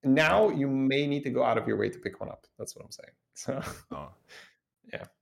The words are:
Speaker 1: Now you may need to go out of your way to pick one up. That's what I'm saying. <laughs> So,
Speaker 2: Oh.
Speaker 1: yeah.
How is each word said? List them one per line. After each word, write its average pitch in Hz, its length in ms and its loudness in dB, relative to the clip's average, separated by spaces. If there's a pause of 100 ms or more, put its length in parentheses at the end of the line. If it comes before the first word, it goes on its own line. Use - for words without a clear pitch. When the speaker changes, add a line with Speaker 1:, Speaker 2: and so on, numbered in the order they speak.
Speaker 1:
Now 156 440 6
you 139 200 0
may 135 400 0
need 143 160 -2
to 135 60 -2
go 123 120 0
out 117 160 4
of - 80 -4
your 110 100 0
way 104 140 0
to - 80 -14
pick - 220 -8
one 107 100 -8
up. - 160 -18 (100)
That's - 200 -12
what - 80 -18
I'm - 80 -20
saying. - 260 -20
<laughs> - 160 -20
So, - 260 -8 (300)
Speaker 2:
Oh. 71 180 -12 (840)
Speaker 1:
yeah. - 120 -10 (180)